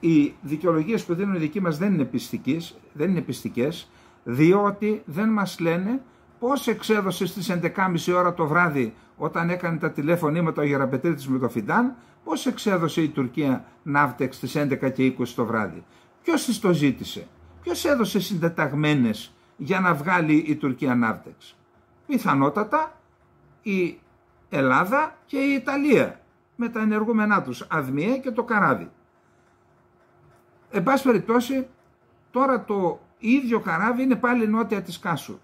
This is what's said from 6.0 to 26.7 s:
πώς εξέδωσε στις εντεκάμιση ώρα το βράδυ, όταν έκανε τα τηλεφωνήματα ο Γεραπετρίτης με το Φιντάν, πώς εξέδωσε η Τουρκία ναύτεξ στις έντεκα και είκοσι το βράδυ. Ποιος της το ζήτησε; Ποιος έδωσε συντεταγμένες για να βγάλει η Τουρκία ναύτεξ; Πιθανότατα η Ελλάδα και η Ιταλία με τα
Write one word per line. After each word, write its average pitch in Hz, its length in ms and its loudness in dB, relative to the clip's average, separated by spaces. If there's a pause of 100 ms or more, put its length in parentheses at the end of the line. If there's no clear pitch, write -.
πώς 254 280 -2
εξέδωσε 208 600 0
στις 180 220 -6
εντεκάμιση 180 640 0
ώρα 180 220 2
το 165 120 0
βράδυ, 147 480 2 (220)
όταν 170 340 -2
έκανε 175 280 -2
τα 160 120 -2
τηλεφωνήματα 160 720 0
ο - 20 2
Γεραπετρίτης 139 640 0
με 131 100 0
το 120 100 0
Φιντάν, 175 460 0 (300)
πώς - 220 -4
εξέδωσε 175 560 0
η 156 60 2
Τουρκία 135 560 -2 (180)
ναύτεξ 143 540 0
στις - 180 -8
έντεκα 139 340 0
και 131 160 0
είκοσι 127 320 0
το 123 80 0
βράδυ. 107 400 -4 (380)
Ποιος 330 220 0
της 220 140 -2
το 185 140 2
ζήτησε; 139 540 0 (360)
Ποιος 339 220 -4
έδωσε 247 360 2
συντεταγμένες 151 1120 0 (220)
για 185 240 -2
να 180 140 4
βγάλει 156 420 2
η 156 200 2
Τουρκία 131 380 0
ναύτεξ; - 600 -4 (500)
Πιθανότατα 214 960 0 (640)
η 185 360 -2 (500)
Ελλάδα 185 680 2 (100)
και 277 120 -6
η 277 140 0
Ιταλία 277 680 2 (360)
με 233 120 -4
τα 233 120 -4